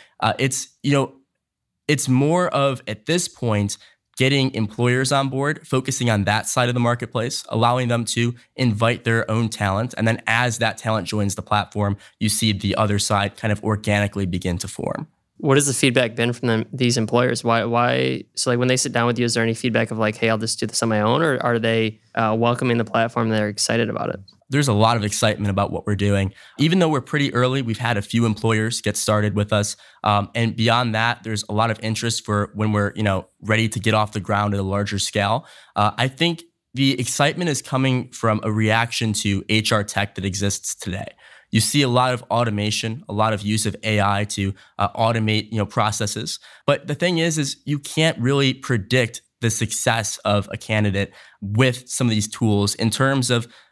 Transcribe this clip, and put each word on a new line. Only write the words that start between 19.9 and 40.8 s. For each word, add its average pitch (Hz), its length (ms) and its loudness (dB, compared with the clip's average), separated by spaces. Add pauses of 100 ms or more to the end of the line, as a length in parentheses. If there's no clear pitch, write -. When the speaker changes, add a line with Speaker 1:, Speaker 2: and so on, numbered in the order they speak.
Speaker 2:
of, 113 80 -4
like, 107 160 0
"Hey, 113 160 0
I'll 110 80 0
just 113 200 -4
do 120 60 -4
this - 160 -4
on 113 80 0
my 107 120 2
own," 120 200 2
or 147 220 0
are 117 160 0
they, 113 400 0 (160)
uh, 113 200 0
welcoming 117 440 0
the 110 60 -2
platform 117 420 0
and 110 100 0
they're 107 100 0
excited 113 400 0
about 110 220 -6
it? - 100 -8 (300)
Speaker 1:
There's 139 180 2
a 117 60 2
lot 110 240 4
of 104 60 -2
excitement 104 480 0
about 98 200 0
what 82 140 -6
we're 104 100 0
doing. 98 380 0 (240)
Even 165 220 4
though 165 100 4
we're 143 120 0
pretty 143 340 -2
early, 127 260 2
we've 113 160 -2
had 117 200 0
a 101 40 0
few 117 240 2
employers 110 560 0
get 104 160 -2
started 104 380 2
with 104 180 0
us. 101 220 0 (280)
Um, 104 300 0
and 117 220 0
beyond 113 400 2
that, 113 280 0
there's 110 240 -6
a 104 60 -8
lot 110 160 2
of 107 140 -4
interest 110 420 -2
for 104 300 0
when 107 160 0
we're, 104 240 0
you 107 80 -2
know, 95 240 0 (120)
ready 110 300 0
to 107 100 -6
get 110 140 2
off 107 200 0
the 104 80 -6
ground 101 340 0
at 101 40 -2
a 98 40 -2
larger 101 340 -2
scale. 104 480 -2 (300)
Uh, 104 220 2
I 123 100 0
think 165 360 -2 (300)
the 135 260 0
excitement 147 520 0
is 135 100 -2
coming 131 480 0
from 107 320 0
a 110 100 -2
reaction 110 640 0
to 101 360 0
H 107 220 2
R 107 120 2
tech 104 320 -4
that 95 100 -6
exists 98 480 -4
today. - 360 -8 (400)